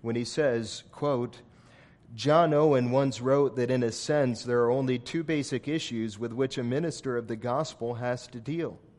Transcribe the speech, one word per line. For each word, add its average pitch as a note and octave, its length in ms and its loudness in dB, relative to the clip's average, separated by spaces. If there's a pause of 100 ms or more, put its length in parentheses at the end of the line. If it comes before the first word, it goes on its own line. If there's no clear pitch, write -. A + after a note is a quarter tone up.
when A#2 140 -4
he A#2+ 80 -2
says, A#2 580 -2 (100)
quote, B2+ 480 -4 (720)
"John D3+ 380 4
Owen C#3+ 380 4
once C3+ 320 2
wrote C3+ 340 4
that B2 140 0
in B2+ 120 2
a A#2+ 80 2
sense C3+ 540 0
there A#2+ 200 2
are A#2+ 60 4
only B2+ 280 0
two D#3+ 260 -6
basic C#3+ 420 -2
issues A2+ 520 -4
with A2+ 140 -6
which C3+ 260 -2
a B2 60 -2
minister C3+ 520 -2
of A#2+ 100 -4
the A2+ 100 -6
gospel A#2+ 580 -4
has B2 340 -4
to A#2+ 120 -14
deal. C3+ 380 -6 (200)